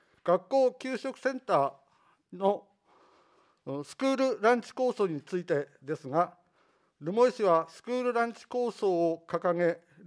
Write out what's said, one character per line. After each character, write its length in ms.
学 240
校 260
給 240
食 220
セ 120
ン 80
タ 340
ー 40
の 260
ス 120
ク 100
ー 320
ル 40
ラ 140
ン 60
チ 120
構 200
想 120
に 160
つ 160
い 80
て 220
で 120
す 140
が、 240
留 120
萌 200
市 120
は 260
ス 140
ク 80
ー 100
ル 120
ラ 120
ン 80
チ 140
構 240
想 180
を 160
掲 260
げ、 260